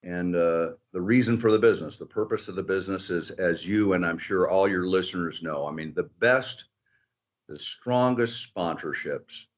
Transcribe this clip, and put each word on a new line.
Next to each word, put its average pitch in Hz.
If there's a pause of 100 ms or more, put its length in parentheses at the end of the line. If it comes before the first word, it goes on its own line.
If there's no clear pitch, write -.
And, 90
uh, 82 (220)
the 92
reason 113
for 113
the 107
business, 92
the -
purpose 110
of 95
the 92
business 92
is, 85
as 85
you 101
and 87
I'm 82
sure 92
all 95
your 92
listeners 90
know, 76
I 73
mean, 78
the 87 (100)
best, 127 (840)
the 76
strongest 123
sponsorships 76 (120)